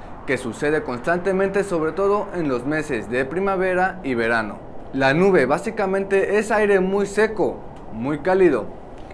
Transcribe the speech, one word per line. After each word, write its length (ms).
que 120
sucede 440
constantemente, 800
sobre 300
todo 420
en 140
los 180
meses 440
de 140
primavera 800
y 120
verano. 440
La 220
nube 320
básicamente 920
es 120
aire 300
muy 260
seco, 520
muy 260
cálido, 480